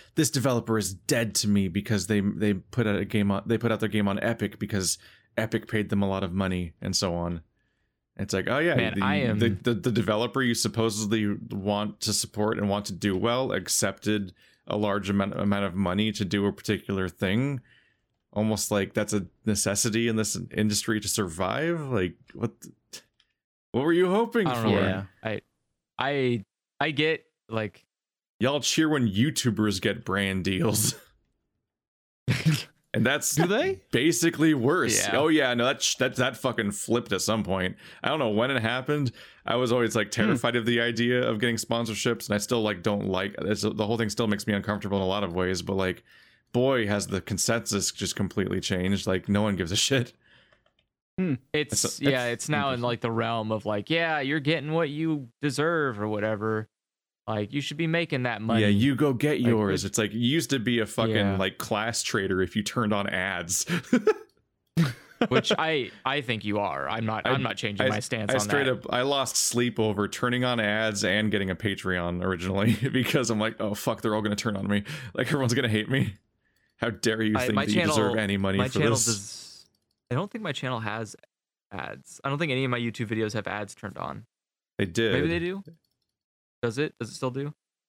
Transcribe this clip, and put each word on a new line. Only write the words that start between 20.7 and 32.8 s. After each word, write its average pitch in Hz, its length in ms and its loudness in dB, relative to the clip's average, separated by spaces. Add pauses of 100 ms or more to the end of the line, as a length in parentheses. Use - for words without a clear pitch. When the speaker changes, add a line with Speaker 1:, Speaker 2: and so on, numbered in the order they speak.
Speaker 1:
to 104 60 -6
survive. 110 840 -2
Like, 92 240 0 (220)
what, - 260 -6
th-, - 120 -20 (1000)
what 123 140 0
were 170 80 4
you 180 180 4
hoping 220 340 2
Speaker 2:
I 131 80 2
don't 120 80 -2
Speaker 1:
for? 110 80 2
Speaker 2:
know. 98 120 4
Speaker 3:
Yeah. 92 220 0 (200)
Speaker 2:
I, 107 180 -4 (560)
I, 127 460 -2 (360)
I 156 120 0
get, 151 340 -2 (240)
like, 110 340 -6 (560)
Speaker 1:
Y'all 139 200 2
cheer 156 280 2
when 143 220 2
YouTubers 107 720 2
get 101 240 -2
brand 95 380 0
deals. 101 560 0
<laughs> - 1300 -10 (600)